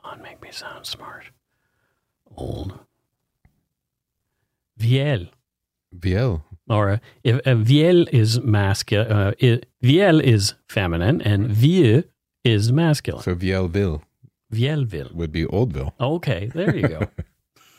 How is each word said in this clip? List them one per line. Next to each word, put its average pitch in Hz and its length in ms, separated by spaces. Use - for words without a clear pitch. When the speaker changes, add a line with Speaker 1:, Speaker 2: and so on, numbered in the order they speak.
Speaker 1:
on, - 180
make - 200
me - 80
sound - 360
smart. - 380
Old. - 420
Viel. 123 480
Speaker 2:
Viel. 90 500
Speaker 1:
Or, 104 220
uh, 104 80
if, 120 240
uh, 127 100
viel 151 520
is 113 320
mascu-, 104 680
uh, 101 320
i-, 120 200
viel 156 380
is 110 340
feminine 95 520
and 104 280
vieux 131 540
is 113 280
masculine. 151 500
Speaker 2:
So 92 140
Vielville 92 680
Speaker 1:
Vielville. 113 600
Speaker 2:
would 82 180
be 80 140
Oldville. 95 540
Speaker 1:
Okay, 123 540
there 170 200
you 147 140
go. 80 180